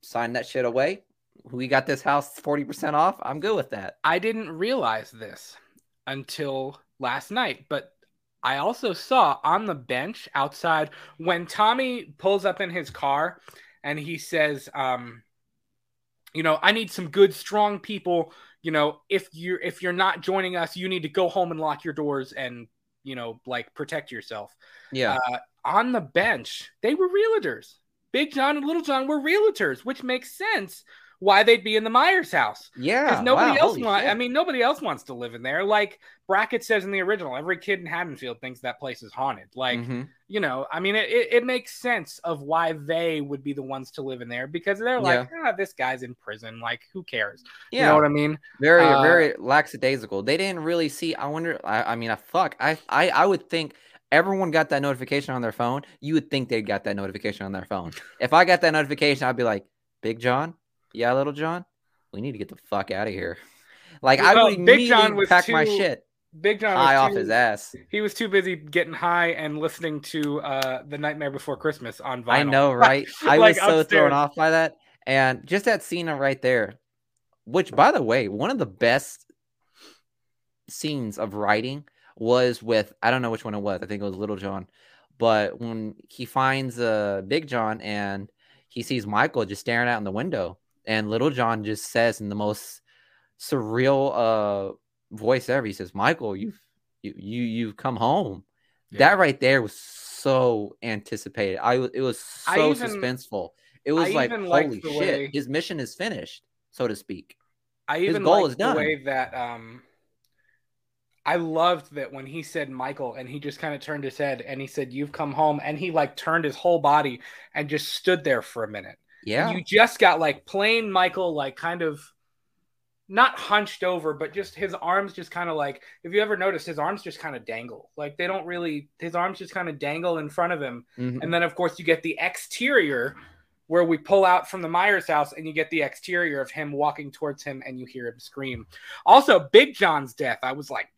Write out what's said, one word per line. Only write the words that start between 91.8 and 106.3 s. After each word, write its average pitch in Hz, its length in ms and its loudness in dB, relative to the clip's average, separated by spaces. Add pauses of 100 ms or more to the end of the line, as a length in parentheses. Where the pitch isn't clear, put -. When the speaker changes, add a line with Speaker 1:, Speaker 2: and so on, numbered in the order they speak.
Speaker 1:
says 117 300 2
in 104 80 -8
the 101 60 -6
most 107 460 -6 (580)
surreal, 131 720 0
uh, 104 600 0 (380)
voice 117 380 0
ever, 127 160 0
he 104 80 -6
says, 92 220 -12
"Michael, 113 400 0
you've, 110 240 -10 (420)
you, 104 140 -12
you, 104 280 -8
you've 113 340 -4
come 131 180 -4
home." 117 480 0 (480)
Speaker 2:
Yeah. 104 80 -14
Speaker 1:
That 170 180 8
right 151 220 2
there 131 220 4
was 107 180 -6
so 123 1040 -2
anticipated. 104 800 -6
I 120 120 2
w-, 127 180 -2
it 131 80 -6
was 127 180 -4 (280)
Speaker 2:
I - 100 -2
Speaker 1:
so - 140 4
Speaker 2:
even, 240 160 -4 (140)
Speaker 1:
suspenseful. 123 480 -6 (360)
It 143 80 0
was 170 160 2
Speaker 2:
I - 40 -2
Speaker 1:
like, 226 180 0
Speaker 2:
even 214 140 -6
liked 170 220 2
Speaker 1:
"Holy 113 140 -6
Speaker 2:
the 156 100 -8
Speaker 1:
shit, 147 80 -2 (200)
Speaker 2:
way 139 140 -8
Speaker 1:
his 139 140 -4
mission 151 320 -4
is 123 160 -8
finished," 175 480 -10 (280)